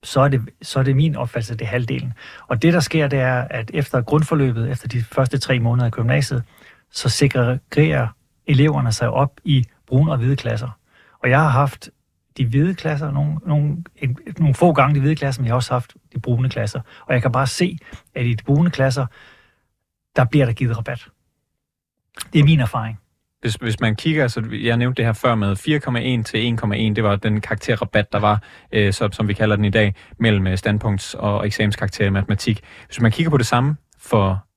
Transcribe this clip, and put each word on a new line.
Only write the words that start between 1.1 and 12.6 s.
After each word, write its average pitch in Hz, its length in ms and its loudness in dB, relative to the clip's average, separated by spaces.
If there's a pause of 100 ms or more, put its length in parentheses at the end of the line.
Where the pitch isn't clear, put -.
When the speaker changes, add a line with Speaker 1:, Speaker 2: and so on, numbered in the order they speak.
Speaker 1:
opfattelse, 117 380 -6
det 110 100 -8
er 113 40 -6
halvdelen. 127 440 -4 (360)
Og 117 140 -2
det, 170 100 6
der 175 80 2
sker, 151 280 0
det 139 100 0
er, 127 220 2 (100)
at 117 240 -8
efter 131 260 -2
grundforløbet, 135 720 0
efter 123 180 -6
de 120 140 -2
første 135 360 -2
tre 127 220 0
måneder 120 260 2
i 113 40 0
gymnasiet, 123 520 0 (480)
så - 180 -4
segregerer 131 1000 0 (380)
eleverne 139 460 2
sig 117 180 -2
op 139 220 0 (120)
i 135 200 2 (220)
brune 147 260 2
og 143 60 0
hvide 127 180 2
klasser. 117 420 -6 (440)
Og 123 80 2
jeg 135 100 6
har 156 80 2
haft 139 420 0 (460)
de 123 100 0
hvide 147 280 2